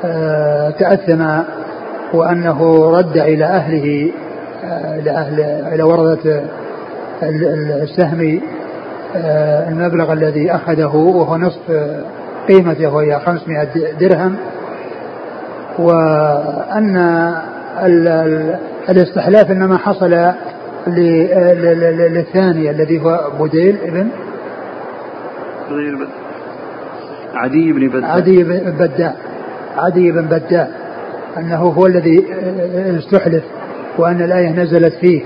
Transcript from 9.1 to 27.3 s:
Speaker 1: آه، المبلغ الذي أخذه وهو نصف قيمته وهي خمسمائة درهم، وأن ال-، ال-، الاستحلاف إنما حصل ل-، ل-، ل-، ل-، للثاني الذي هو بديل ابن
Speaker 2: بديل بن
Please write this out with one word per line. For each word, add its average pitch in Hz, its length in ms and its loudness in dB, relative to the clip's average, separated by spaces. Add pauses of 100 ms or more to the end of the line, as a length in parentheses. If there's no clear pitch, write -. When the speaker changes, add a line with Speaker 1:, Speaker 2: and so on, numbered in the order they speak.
Speaker 1:
آه، 151 520 0
المبلغ 160 440 0
الذي 156 420 0
أخذه 151 420 0
وهو 165 400 4
نصف 170 340 -4 (760)
قيمته 160 460 4
وهي 147 320 2
خمسمائة 160 420 -2 (320)
درهم، 185 360 2 (1400)
وأن 160 1160 2 (840)
ال-، 170 260 4
ال-، 156 500 0 (320)
الاستحلاف 185 600 4
إنما 190 280 2
حصل 190 320 0
ل-، 170 240 4 (520)
ل-، 180 40 0
ل-، 170 880 4
ل-، 165 340 2
للثاني 170 560 2
الذي 151 320 0
هو 165 180 2 (200)
بديل 165 420 4
ابن 180 260 -2 (1600)
Speaker 2:
بديل 147 260 -4
بن 135 100 -6 (1300)